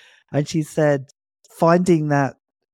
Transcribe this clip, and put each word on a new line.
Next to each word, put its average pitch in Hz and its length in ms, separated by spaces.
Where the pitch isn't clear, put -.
And 147 160
she 160 160
said, 147 420
"Finding 170 520
that 143 260